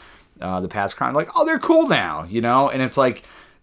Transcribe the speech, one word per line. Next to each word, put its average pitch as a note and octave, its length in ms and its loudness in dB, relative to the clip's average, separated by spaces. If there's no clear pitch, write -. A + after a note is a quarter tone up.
uh, F#2 200 -4
the F#2 80 -6
past G2+ 280 -4
crime. B2+ 180 -2
Like, D3+ 220 0
"Oh, D#4+ 80 2
they're D#4+ 140 0
cool D#4+ 300 4
now," F2 360 0
you G2+ 160 -4
know? B2 300 2
And C3 100 -4
it's C3 160 -2
like, B2+ 280 2